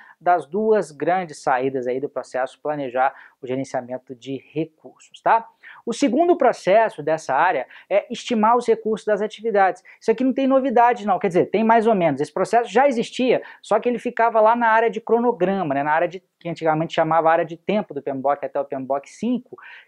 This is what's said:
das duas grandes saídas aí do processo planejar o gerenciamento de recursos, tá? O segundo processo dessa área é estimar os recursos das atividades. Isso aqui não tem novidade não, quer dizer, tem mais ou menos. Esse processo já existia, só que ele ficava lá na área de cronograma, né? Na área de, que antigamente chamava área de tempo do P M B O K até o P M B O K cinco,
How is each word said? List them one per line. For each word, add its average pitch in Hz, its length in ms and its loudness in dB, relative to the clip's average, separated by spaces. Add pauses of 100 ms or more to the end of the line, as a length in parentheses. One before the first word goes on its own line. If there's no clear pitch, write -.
(220)
das 170 240 0
duas 202 460 0
grandes 156 500 -4
saídas 131 460 -2
aí 127 120 -4
do 143 100 -6
processo 127 520 -8
planejar 135 520 -2 (280)
o 127 60 -14
gerenciamento 127 640 -8
de 123 300 -12 (100)
recursos, - 680 -12
tá? 214 260 0 (360)
O 233 100 -6
segundo 311 420 2
processo 220 640 0
dessa 151 320 -4
área 151 340 0 (220)
é 196 220 0
estimar 226 440 0
os 240 120 -2
recursos 220 380 -2
das 208 180 0
atividades. 202 600 0 (160)
Isso - 120 -2
aqui 247 120 -2
não 262 100 0
tem 269 120 0
novidade 247 600 2
não, 190 120 0
quer 202 120 -2
dizer, 165 180 2
tem 214 160 0
mais 226 240 4
ou 226 80 4
menos. 156 260 0
Esse 151 100 -6
processo 214 400 0
já 262 160 4
existia, 240 540 0 (220)
só 208 160 0
que 240 100 -2
ele 240 80 -2
ficava 226 420 0
lá 220 160 6
na 240 120 0
área 226 220 4
de 214 120 -8
cronograma, 196 720 0
né? 139 80 -2
Na 151 100 -2
área 170 160 2
de, 180 160 -12 (160)
que - 80 -12
antigamente 160 460 -2
chamava 160 360 2
área 170 160 2
de 160 120 -12
tempo 170 360 -4
do 139 100 -10
P 139 80 -6
M 135 100 -6
B 131 60 -2
O 143 100 0
K - 80 -8
até 143 140 -6
o 139 60 -4
P 143 100 -10
M 135 100 -8
B 131 80 -4
O 139 80 -4
K - 60 -20
cinco, - 500 -6 (300)